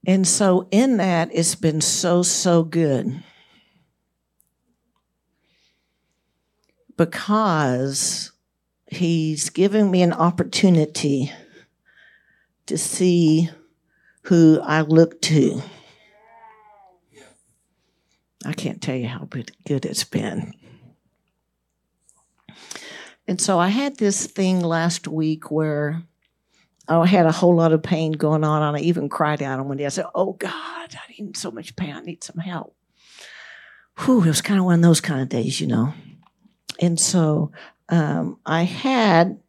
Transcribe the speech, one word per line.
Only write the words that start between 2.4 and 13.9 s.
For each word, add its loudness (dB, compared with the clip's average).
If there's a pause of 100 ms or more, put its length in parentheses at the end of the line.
good. -2 (3750)
Because -2 (560)
he's -2
given 2
me 4
an 4
opportunity 0 (1400)
to -6
see 2 (760)